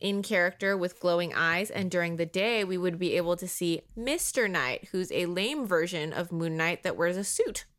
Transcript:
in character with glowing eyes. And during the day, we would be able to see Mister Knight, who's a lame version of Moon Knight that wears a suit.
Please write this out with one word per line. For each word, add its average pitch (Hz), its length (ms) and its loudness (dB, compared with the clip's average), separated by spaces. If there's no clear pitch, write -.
in 202 220 -2
character 190 560 0
with 180 200 -4
glowing 175 360 0
eyes. 165 360 -2
And 185 200 -4
during 170 260 -2
the 170 80 -2
day, 208 400 -2
we 185 140 -4
would 175 200 -2
be 175 200 0
able 175 180 0
to 185 100 -10
see 170 360 -4
Mister 247 540 6
Knight, 143 440 0
who's 185 200 -2
a 175 140 2
lame 220 400 -2
version 170 480 0
of 170 180 -4
Moon 165 240 -2
Knight 165 280 -2
that 185 120 -2
wears 175 220 0
a 202 60 -4
suit. - 420 -2